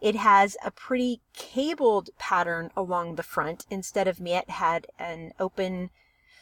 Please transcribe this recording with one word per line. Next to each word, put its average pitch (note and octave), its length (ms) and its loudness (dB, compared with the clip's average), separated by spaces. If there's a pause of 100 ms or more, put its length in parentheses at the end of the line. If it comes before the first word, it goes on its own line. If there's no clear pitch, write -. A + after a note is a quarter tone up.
It G#3+ 120 4
has G3+ 460 6
a G3+ 80 -6
pretty B3 520 -2 (100)
cabled C4 880 0
pattern E3+ 580 -2
along F3 380 -2
the E3 80 -6
front D#3+ 480 -4
instead G3 360 -2
of F#3 140 -2
Miette F3 300 -2
had E3+ 360 -2 (120)
an E3 420 -10
open F#3 480 -4 (540)